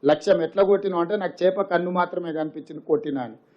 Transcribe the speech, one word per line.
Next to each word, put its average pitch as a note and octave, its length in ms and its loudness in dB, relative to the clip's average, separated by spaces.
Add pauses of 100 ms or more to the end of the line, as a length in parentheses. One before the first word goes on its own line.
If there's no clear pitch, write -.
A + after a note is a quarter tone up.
లక్ష్యం F#3 380 4
ఎట్లా D#3+ 200 0
కొట్టినావు F#3+ 380 2
అంటే, F3 160 0
"నాకు F3+ 280 -4
చేప F#3+ 160 4
కన్ను F3+ 300 0
మాత్రమే F3 420 -4
కనిపించింది, D#3 500 -8
కొట్టినా" D3 400 -2
అని. A2+ 120 -10 (220)